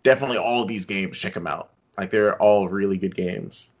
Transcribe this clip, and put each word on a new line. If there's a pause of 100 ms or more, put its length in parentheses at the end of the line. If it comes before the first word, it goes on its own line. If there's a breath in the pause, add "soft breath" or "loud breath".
definitely
all
of
these
games,
check
'em
out. (260)
Like,
they're
all
really
good
games. (100)